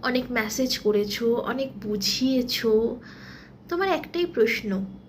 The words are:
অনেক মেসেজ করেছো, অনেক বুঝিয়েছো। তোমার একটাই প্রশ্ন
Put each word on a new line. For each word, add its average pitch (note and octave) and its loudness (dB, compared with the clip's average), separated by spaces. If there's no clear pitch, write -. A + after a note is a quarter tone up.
অনেক B3+ 2
মেসেজ A3+ 0
করেছো, G#3 2
অনেক C4+ -2
বুঝিয়েছো। A#3 0
তোমার F#4 0
একটাই F4 -2
প্রশ্ন A3+ 2